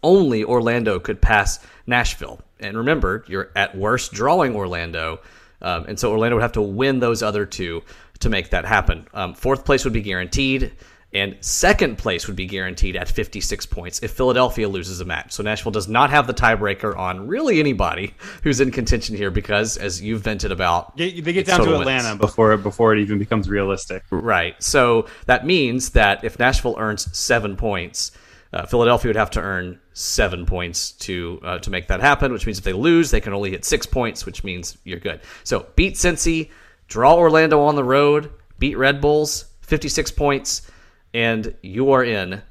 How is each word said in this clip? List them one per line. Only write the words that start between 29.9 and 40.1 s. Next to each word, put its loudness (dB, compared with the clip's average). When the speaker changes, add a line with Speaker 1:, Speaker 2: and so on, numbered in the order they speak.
Speaker 1:
seven -2
points -6
to, -8
uh, -6
to -8
make -6
that -2
happen, 4
which -4
means -4
if -12
they -2
lose, 2
they 4
can -6
only -4
hit -8
six -2
points, -4
which -10
means -10
you're -10
good. -8
So -4
beat 4
Cincy, 0
draw 2
Orlando 6
on 4
the 0
road, 2
beat -2
Red 2
Bulls, 0
fifty-six -2